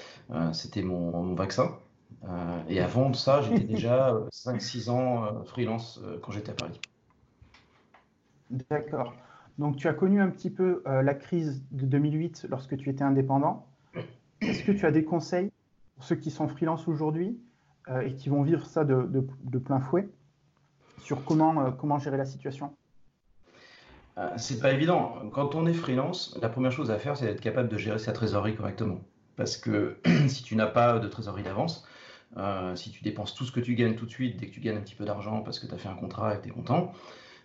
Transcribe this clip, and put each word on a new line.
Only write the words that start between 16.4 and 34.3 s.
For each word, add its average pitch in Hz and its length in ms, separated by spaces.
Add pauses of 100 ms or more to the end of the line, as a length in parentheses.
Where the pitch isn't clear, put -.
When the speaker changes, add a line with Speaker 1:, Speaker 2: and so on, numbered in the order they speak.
Speaker 2:
freelance 160 400
aujourd'hui, 160 540 (480)
euh, 127 140
et 135 120
qui - 140
vont 143 140
vivre 160 240
ça 160 180
de, 131 200
de, 135 220 (180)
de 127 140
plein 131 220
fouet 190 300 (880)
sur - 260
comment, 156 360
euh, 131 100
comment 143 280
gérer 139 180
la 135 100
situation ? 139 480 (1400)
Speaker 1:
Euh, 95 180
c'est 117 220
pas 135 140
évident. 151 420 (180)
Quand 143 220
on 165 120
est 170 60
freelance, 160 720
la 113 60
première 127 240
chose 127 180
à 107 80
faire, 139 180
c'est 127 100
d'être 104 140
capable 117 280
de 104 100
gérer 107 200
sa 110 140
trésorerie 104 440
correctement. 98 420 (380)
Parce - 200
que 104 400 (160)
<clears throat> 147 160
si - 140
tu - 140
n'as 110 100
pas 120 320
de 104 100
trésorerie 101 360
d'avance, 113 420 (500)
euh, 95 380
si - 160
tu - 140
dépenses 104 300
tout 131 100
ce - 80
que 123 80
tu 120 140
gagnes 113 200
tout 120 100
de 113 60
suite, 127 260